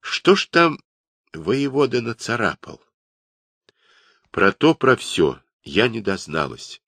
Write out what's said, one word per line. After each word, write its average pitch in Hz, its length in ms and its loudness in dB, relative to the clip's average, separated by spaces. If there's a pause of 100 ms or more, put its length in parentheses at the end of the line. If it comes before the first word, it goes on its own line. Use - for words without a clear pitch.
"Что - 360 2
ж - 100 -4
там 170 320 2 (540)
воевода 127 680 -2
нацарапал?" 113 840 -6 (1500)
"Про 95 220 2
то, 160 220 2
про 131 220 2
всё 71 440 -2 (220)
я 113 260 0
не 113 120 -6
дозналась. 78 880 -8